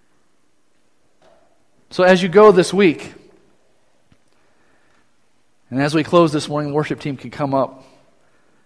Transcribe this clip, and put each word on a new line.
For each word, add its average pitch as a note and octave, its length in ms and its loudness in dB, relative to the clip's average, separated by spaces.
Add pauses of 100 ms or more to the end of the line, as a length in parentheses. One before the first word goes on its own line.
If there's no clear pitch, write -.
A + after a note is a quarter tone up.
(1900)
So - 140 -2
as F#3 200 4
you G3 60 -4
go G#3 220 6
this F3+ 220 0
week, F#3 400 -2 (2500)
and B2+ 120 -4
as D3 120 -2
we D#3 100 0
close E3+ 280 2
this D3 160 -6
morning, D3 240 -8
the C#3+ 40 -8
worship D3 240 -4
team C#3+ 180 -10
can A#2+ 140 -18
come C#3 220 -8
up. C3+ 300 -4 (840)